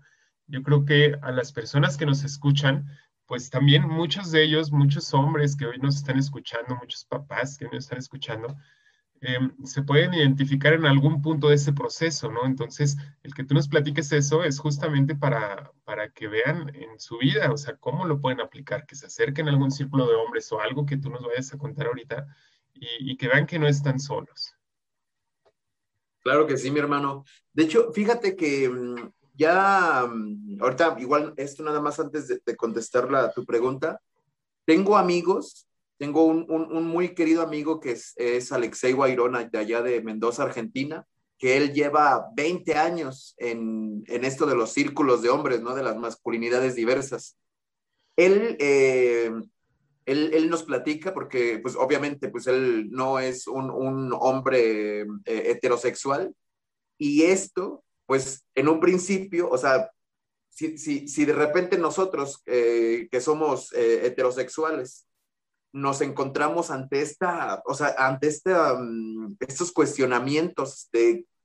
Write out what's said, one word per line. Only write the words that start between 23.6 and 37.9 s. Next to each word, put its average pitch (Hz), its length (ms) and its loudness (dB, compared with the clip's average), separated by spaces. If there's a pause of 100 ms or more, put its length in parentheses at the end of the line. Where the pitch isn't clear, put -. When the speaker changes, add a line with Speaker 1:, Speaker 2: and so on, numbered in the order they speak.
Speaker 1:
están 143 320 0
solos. - 540 -10 (1700)
Speaker 2:
Claro 147 240 4
que 139 120 -2
sí, 127 120 -4
mi 147 100 0
hermano. 143 440 -2 (300)
De 151 100 2
hecho, 226 300 4
fíjate 208 420 0
que, 139 340 0
mm, 123 420 -8 (220)
ya, 170 760 4
mm, 104 540 -8
ahorita 131 380 2
igual 151 380 0
esto 139 260 -8
nada 151 180 -2
más 147 180 -4
antes 147 280 -6
de, - 180 -4
de 113 100 -4
contestar 117 540 -2
la, 131 220 2
tu 123 140 -8
pregunta, 135 560 -2 (640)
tengo 196 320 4
amigos 180 720 0 (300)
tengo 147 280 4
un, 160 240 2
un, 160 260 -4
un 165 120 -2
muy 175 280 -2
querido 165 260 2
amigo 156 380 -2
que 135 120 -6